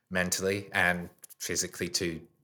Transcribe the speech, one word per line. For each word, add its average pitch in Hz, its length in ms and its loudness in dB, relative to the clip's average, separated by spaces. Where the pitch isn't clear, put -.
mentally 95 640 0
and 87 380 2
physically - 520 -4
to 82 300 -2